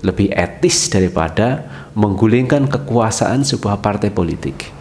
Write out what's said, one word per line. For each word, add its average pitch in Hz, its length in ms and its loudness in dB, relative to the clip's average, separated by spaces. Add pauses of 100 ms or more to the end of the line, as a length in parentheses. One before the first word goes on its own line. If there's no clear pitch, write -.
lebih 95 300 2
etis - 580 0
daripada 92 720 0 (320)
menggulingkan 120 720 2
kekuasaan 117 800 0
sebuah 101 320 -2
partai 101 320 -2
politik. 80 560 -4 (120)